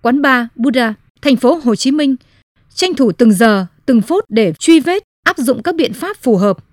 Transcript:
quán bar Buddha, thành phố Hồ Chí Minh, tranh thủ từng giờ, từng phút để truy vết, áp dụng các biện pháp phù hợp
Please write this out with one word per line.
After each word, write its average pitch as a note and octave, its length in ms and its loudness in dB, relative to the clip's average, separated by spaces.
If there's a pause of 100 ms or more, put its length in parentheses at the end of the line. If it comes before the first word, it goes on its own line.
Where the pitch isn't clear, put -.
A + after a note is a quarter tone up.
quán B3+ 200 0
bar B3+ 240 0 (100)
Buddha, A#3 380 -2 (280)
thành C#4 140 2
phố D4+ 280 0
Hồ A#3 120 0
Chí C4 160 -2
Minh, C#4+ 240 0 (600)
tranh F#4 200 -4
thủ A#3+ 160 2
từng A3+ 220 2
giờ, G3 320 2 (200)
từng A#3 160 2
phút F#4 280 -4
để G#3 300 0
truy D#4+ 200 4
vết, F4+ 240 -2 (220)
áp E4+ 120 -2
dụng A#3+ 260 -2
các E4+ 120 -4
biện D#4 180 -2
pháp F#4+ 280 -10
phù A3+ 160 2
hợp G3 200 0 (160)